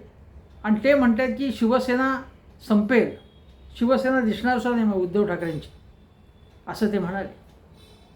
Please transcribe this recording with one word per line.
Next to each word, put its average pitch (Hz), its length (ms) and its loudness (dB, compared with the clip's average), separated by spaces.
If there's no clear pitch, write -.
आणि 214 200 2
ते 269 100 4
म्हणतात 254 340 2
की 277 140 -4
शिवसेना 247 680 0
संपेल, 214 440 2
शिवसेना 254 420 2
दिसणार 226 380 0
सुद्धा 240 200 0
नाही 208 180 2
मग 185 60 0
उद्धव 185 240 0
ठाकरेंची, 165 420 -6
असं - 240 -2
ते 202 80 -2
म्हणाले. 185 280 -6